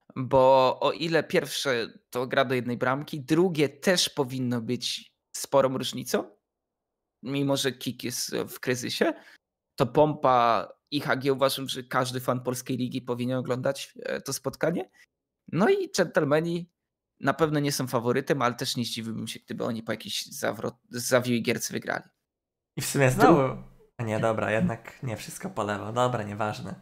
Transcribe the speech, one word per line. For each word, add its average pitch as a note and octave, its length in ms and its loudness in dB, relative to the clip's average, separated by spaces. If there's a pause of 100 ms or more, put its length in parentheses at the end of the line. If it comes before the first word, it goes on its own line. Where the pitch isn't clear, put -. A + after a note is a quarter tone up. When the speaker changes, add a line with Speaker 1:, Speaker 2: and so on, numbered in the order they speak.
(160)
Speaker 1:
Bo C3 680 6
o D3 100 2
ile D#3+ 320 0
pierwsze C#3+ 640 -2 (220)
to B2+ 180 -4
gra C3 180 2
do B2+ 100 0
jednej A#2+ 220 -2
bramki, C#3 440 -4
drugie D#3 480 2
też - 400 0
powinno B2+ 520 -2
być - 520 -6 (220)
sporą C3 420 2
różnicą, C3 600 -4 (840)
mimo C#3 340 0
że C3+ 140 -2
Kick B2 320 -8
jest A#2+ 320 -6
w A2+ 240 -6
kryzysie, B2 540 -2 (680)
to C3+ 60 2
Pompa B2 800 4 (240)
I C#3+ 100 -2
H C#3 140 0
G C3+ 180 2
uważam, C3+ 360 0
że C3+ 140 -8
każdy B2+ 360 -2
fan B2 240 -2
polskiej B2 340 -4
ligi B2+ 240 -4
powinien B2 360 -4
oglądać, B2+ 560 -4 (100)
e, - 180 -4
to C3+ 120 -8
spotkanie. E3 560 -4 (600)
No G3 180 4
i G4 280 0
Gentlemani E3+ 720 2 (500)
na C#3 140 0
pewno D3+ 260 2
nie C#3+ 120 2
są C#3 160 -2
faworytem, B2+ 540 0
ale B2 140 2
też B2+ 200 -4
nie B2 100 -2
zdziwiłbym A2+ 420 -8
się, - 120 -10
gdyby A2+ 260 -8
oni A2+ 180 -4
po A2+ 80 -4
jakiejś - 340 -6
zawrot-, A2+ 540 -6 (100)
zawiłej A#2+ 540 2
gierce A2+ 300 -2
wygrali. - 320 -6 (720)
Speaker 2:
I D3 40 -4
w - 40 -4
sumie C3+ 240 4
Speaker 1:
Dru- B2+ 40 4
Speaker 2:
znowu, C3+ 500 4 (340)
a A#2 60 -4
nie, G#2+ 160 -2
dobra, A2 320 0
jednak A2+ 520 -2
nie A2+ 140 -6
wszystko - 320 -12
po A2+ 140 -4
lewo. G2+ 300 -4
Dobra, B2 300 2
nieważne. G2+ 580 -4